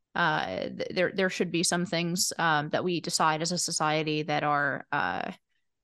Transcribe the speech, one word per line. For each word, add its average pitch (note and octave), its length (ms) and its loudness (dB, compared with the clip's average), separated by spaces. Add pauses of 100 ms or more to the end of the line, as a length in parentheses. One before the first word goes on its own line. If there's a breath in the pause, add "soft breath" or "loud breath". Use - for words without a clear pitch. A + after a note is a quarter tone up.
(140)
Uh, D#3 420 0
th-, - 380 -6
there, F3+ 200 0
there F#3+ 140 2
should F3+ 240 -2
be E3+ 120 2
some F3 200 2
things, E3+ 540 0
um, D3+ 320 2
that A#2+ 120 0
we F3 160 0
decide D#3+ 440 2
as E3+ 100 -2
a F3 60 -2
society D#3 640 0
that D3 200 -2
are, C#3+ 480 0
uh, F#2 400 -2 (540)